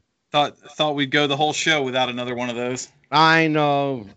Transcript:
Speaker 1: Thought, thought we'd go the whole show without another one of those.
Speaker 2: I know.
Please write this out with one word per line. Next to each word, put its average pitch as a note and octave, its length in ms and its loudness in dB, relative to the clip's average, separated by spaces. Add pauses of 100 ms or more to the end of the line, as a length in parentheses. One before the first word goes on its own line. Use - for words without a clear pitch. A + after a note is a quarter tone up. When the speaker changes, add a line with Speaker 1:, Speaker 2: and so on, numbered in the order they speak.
(300)
Speaker 1:
Thought, D3 280 -2
thought D3+ 360 -4
we'd C#3 160 -2
go D3 160 2
the C#3 100 -2
whole D3+ 160 0
show D#3 300 0
without B2+ 260 -2
another B2 260 -6
one B2 140 -6
of A#2 80 -6
those. B2 320 -6 (220)
Speaker 2:
I D#3+ 380 4
know. C#3+ 580 0 (100)